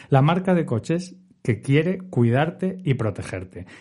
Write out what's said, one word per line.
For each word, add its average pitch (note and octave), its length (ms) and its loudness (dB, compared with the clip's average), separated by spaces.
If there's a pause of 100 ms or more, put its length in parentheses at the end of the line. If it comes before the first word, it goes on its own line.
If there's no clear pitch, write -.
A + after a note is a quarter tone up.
La C3+ 120 6
marca F#3 320 2
de D#3+ 120 0
coches D#3 520 -4 (240)
que - 180 0
quiere D#3+ 380 0
cuidarte D#3 880 0
y C#3 80 2
protegerte, G2+ 720 -6 (160)